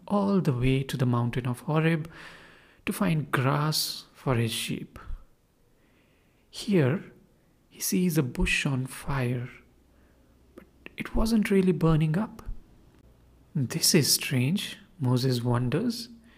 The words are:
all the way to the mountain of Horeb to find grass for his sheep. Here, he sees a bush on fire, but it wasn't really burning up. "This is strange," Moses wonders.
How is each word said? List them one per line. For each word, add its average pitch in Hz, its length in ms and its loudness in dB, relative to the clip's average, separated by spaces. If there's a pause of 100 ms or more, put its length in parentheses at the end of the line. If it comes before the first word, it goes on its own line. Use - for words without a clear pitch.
all 202 340 2
the 151 120 2
way 131 300 2
to 135 140 -6
the 127 100 0
mountain 120 400 0
of 123 140 -4
Horeb 160 480 0 (760)
to - 80 -4
find 165 400 0
grass 147 720 0 (100)
for 135 200 0
his 113 180 0
sheep. - 460 -6 (1500)
Here, 170 640 0 (580)
he - 100 -18
sees 180 380 0
a 156 40 4
bush 127 440 0
on 131 200 -2
fire, 127 640 -4 (1040)
but - 120 -20 (320)
it - 160 -8
wasn't 226 360 4
really 190 220 4
burning 160 460 4
up. - 240 -6 (1120)
"This 151 400 0
is 147 180 4
strange," 143 640 0 (240)
Moses 123 420 2
wonders. 123 680 -2 (280)